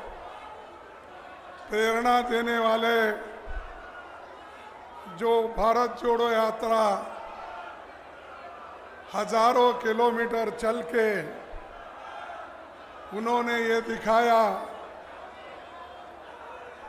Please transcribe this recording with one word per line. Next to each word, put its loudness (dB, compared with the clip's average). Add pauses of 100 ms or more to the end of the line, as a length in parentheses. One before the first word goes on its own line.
(1700)
प्रेरणा 4
देने 2
वाले 4 (2250)
जो 4 (260)
भारत 4
जोड़ो 4
यात्रा 4 (2250)
हजारों 6
किलोमीटर 2
चल 0
के 4 (2000)
उन्होंने 2
ये 4
दिखाया 6 (2500)